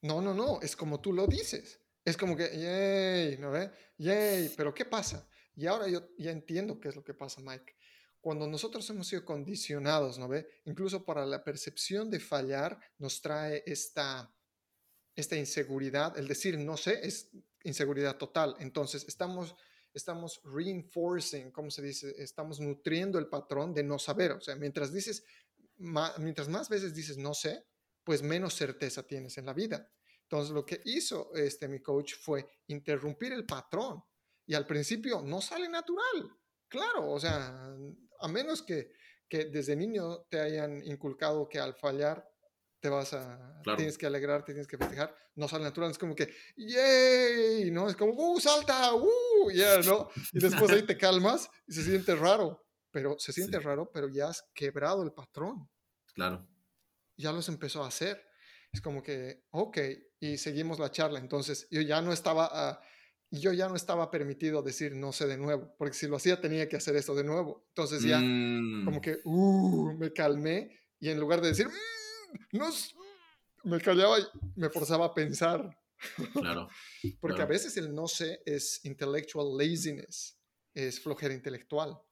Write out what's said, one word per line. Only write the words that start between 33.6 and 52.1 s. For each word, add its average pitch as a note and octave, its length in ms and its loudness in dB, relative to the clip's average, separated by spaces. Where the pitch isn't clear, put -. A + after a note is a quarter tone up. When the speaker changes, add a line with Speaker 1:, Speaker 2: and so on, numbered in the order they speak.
Speaker 1:
Y - 80 -2
al D3 120 0
principio G#3+ 560 -2
no D3+ 180 -4
sale F4 280 -6
natural. F4 640 -4
Claro, F#4+ 420 -2
o D3 100 -2
sea, C3+ 540 -4
a D#3 80 -4
menos C4+ 340 -2
que, D3+ 280 -4
que D#3 180 -2
desde D3 300 -2
niño F3 540 -4
te E3 100 -2
hayan D3+ 460 -4
inculcado D3 640 -2
que D3 100 -6
al C3 160 -4
fallar D3 540 0
te D3+ 80 0
vas C#3 240 0
a, B2+ 500 -10
Speaker 2:
Claro. G#2+ 120 2
Speaker 1:
tienes D#3 240 0
que D#3+ 80 -2
alegrarte, C#3+ 460 0
tienes C#3+ 140 -8
que C#3 120 -10
festejar, D3+ 360 -2
no D3+ 140 -4
sale D#3 160 -2
natural. E3+ 260 -2
Es D3 80 -8
como E3 160 -4
que, C#3+ 180 -2
"¡Yay!", A#3+ 1120 6
¿no? F3 180 2
Es F#3 80 0
como, G#3+ 180 4
"¡Uh, E4+ 260 4
salta! C#4+ 540 6
¡Uh! G#4+ 580 6
Yeah", F#3+ 300 10
¿no? F#3+ 260 6
Y D3+ 80 2
después F#3 320 8
ahí G#3+ 140 8
te F3+ 100 2
Speaker 2:
<laughs> - 20 -12
Speaker 1:
calmas F#3+ 520 4
y - 80 -14
se D#3+ 100 -4
siente F#3 300 4